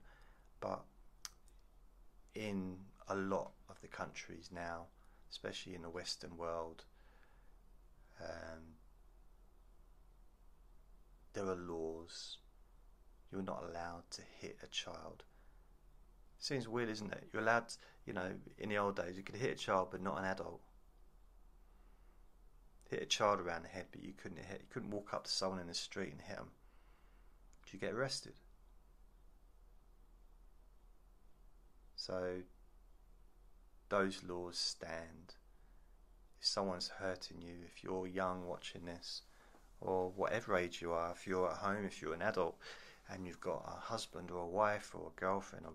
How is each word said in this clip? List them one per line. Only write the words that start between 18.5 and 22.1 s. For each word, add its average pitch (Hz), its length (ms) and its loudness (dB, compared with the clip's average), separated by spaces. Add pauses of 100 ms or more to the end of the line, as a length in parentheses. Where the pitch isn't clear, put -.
in 104 100 0
the 104 100 6
old 101 160 6
days, 90 220 0
you 98 80 -8
could - 100 -6
hit 110 160 2
a 73 60 0
child, 95 340 6
but 92 120 -2
not 90 160 2
an 95 60 2
adult. 95 360 0 (2250)